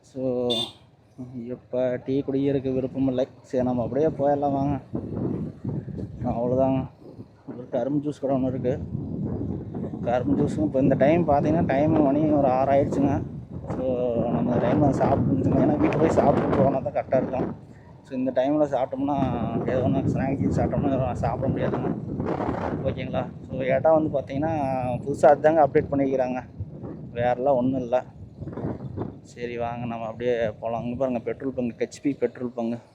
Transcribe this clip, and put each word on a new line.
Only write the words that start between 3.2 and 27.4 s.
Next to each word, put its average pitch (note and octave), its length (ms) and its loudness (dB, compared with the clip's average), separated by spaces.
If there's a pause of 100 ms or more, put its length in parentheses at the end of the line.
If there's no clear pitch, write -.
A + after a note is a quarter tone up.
சரி, B2+ 220 0
நம்ம B2 180 0
அப்படியே B2 240 2
போயிடலாம், C#3+ 460 2
வாங்க. C#3 280 0 (1400)
அவ்வளோதாங்க. B2+ 640 2 (600)
ஒரு A#2+ 220 -12
கரும்பு C#3 380 -2
ஜூஸ் C#3+ 120 -8
கடை C3+ 160 0
ஒண்ணு C3 100 0
இருக்கு. B2+ 340 -2 (1200)
கரும்பு B2+ 380 2
ஜூஸும் D3 200 0
இப்ப C3 180 2
இந்த C3+ 140 4
டைம் D#3 340 4
பார்த்தீங்கன்னா, D3 380 2
டைம் D3+ 360 2
மணி D3 280 2
ஒரு C#3+ 180 4
ஆறு C3 240 2
ஆயிடுச்சுங்க. C#3+ 500 2 (460)
So, B2+ 180 -4 (440)
நம்ம A#2+ 240 0
இந்த A#2+ 120 2
டைம்ல C#3+ 240 4
சாப்பிட்டு C3+ 420 2
இருந்துச்சுங்க. B2+ 300 2
ஏன்னா, - 140 4
வீட்டுக்கு - 220 2
போய் - 120 6
சாப்பிட்டு - 460 4
போனா - 220 4
தான் - 140 -4
கரெக்டா C3 240 0
இருக்கும். - 380 -2 (480)
So, C3 160 -8
இந்த C3 120 0
டைம்ல C#3+ 360 2
சாப்பிட்டோம்னா, C3+ 500 -2 (520)
ஏதோ B2+ 200 0
ஒண்ணு C3 200 0
ஸ்நாக்ஸ் C3 500 0
சாப்பிட்டோம்னா, C#3 280 0
எதுவும் C3 280 0
சாப்பிட B2+ 380 -2
முடியாதுங்க. B2+ 420 -2 (920)
ஓகேங்களா? B2+ 440 -4 (200)
So, C3 140 -6
இடம் D3+ 480 4
வந்து C#3+ 80 0
பார்த்தீங்கன்னா, C#3+ 340 -2 (480)
புதுசா C#3 220 -2
அதுதாங்க D3+ 420 8
அப்டேட் C#3+ 260 2
பண்ணிக்கிறாங்க. C3 520 0 (680)
வேறெல்லாம் B2 440 2